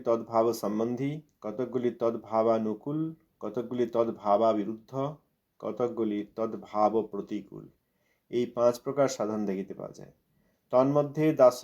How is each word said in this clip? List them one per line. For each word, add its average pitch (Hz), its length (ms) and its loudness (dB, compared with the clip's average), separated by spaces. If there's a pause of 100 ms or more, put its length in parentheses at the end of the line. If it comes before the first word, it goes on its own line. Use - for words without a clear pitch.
তদ্ভাব 113 380 2 (160)
সম্বন্ধী, 120 500 -2 (300)
কতকগুলি 120 480 -4 (100)
তদ্ভাবানুকূল, 113 1000 0 (400)
কতকগুলি 117 540 -4
তদ্ভাবাবিরুদ্ধ, 110 1000 0 (640)
কতকগুলি 110 600 -4 (160)
তদ্ভাব 107 580 0 (160)
প্রতিকূল, 98 560 -10 (680)
এই 120 140 0 (100)
পাঁচ 120 200 4 (100)
প্রকার 139 240 2
সাধন 107 360 -4
দেখিতে 98 280 -4
পাওয়া - 260 -12
যায়। - 140 -20 (600)
তন্মধ্যে 143 600 2
দাস্য 131 300 8